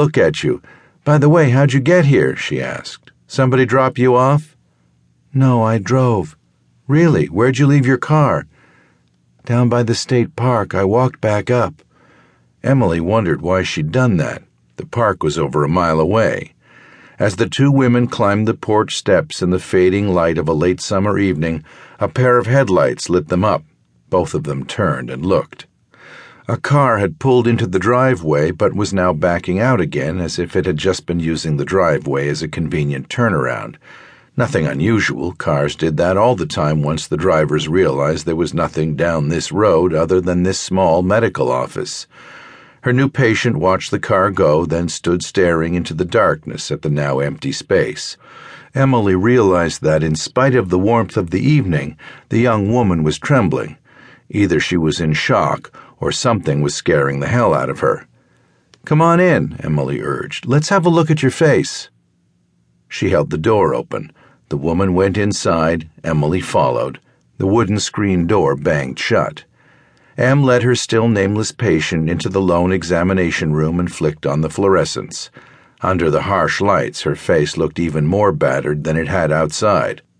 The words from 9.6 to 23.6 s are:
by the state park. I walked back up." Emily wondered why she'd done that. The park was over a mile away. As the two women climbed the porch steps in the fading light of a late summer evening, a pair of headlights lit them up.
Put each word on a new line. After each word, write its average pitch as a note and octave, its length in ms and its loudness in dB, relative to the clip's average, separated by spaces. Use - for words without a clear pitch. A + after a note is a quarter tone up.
by A#2+ 160 2
the A#2 120 -2
state - 400 -2
park. A#2 380 0
I F#2+ 120 0
walked A#2 340 0
back G#2 320 -2
up." G#2 300 -2
Emily A2 380 2
wondered E2+ 400 0
why F#2 220 0
she'd D2+ 280 -6
done B2 260 2
that. - 260 -4
The D2+ 80 -12
park G#2+ 360 0
was D#2 160 -2
over D2 260 0
a C#2+ 60 0
mile E2 300 2
away. E2+ 540 0
As G2+ 160 0
the G#2+ 140 -2
two C#3 220 2
women B2 360 2
climbed G#2+ 400 0
the A2 80 0
porch G#2+ 400 0
steps E2 460 0
in F2+ 100 0
the F2+ 80 0
fading F#2+ 540 2
light E2 240 0
of D2+ 100 -2
a E2 60 2
late F2 280 0
summer G2 380 -2
evening, E2 440 -2
a G2+ 80 -2
pair B2 300 2
of A2 100 0
headlights F#2+ 600 0
lit E2+ 180 0
them F2+ 160 0
up. F#2 200 0